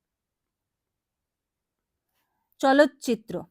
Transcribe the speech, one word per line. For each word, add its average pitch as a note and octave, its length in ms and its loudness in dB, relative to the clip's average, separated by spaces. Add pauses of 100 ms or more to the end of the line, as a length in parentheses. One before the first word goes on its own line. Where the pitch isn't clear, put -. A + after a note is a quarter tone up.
(2500)
চলচ্চিত্র। C4+ 760 0 (160)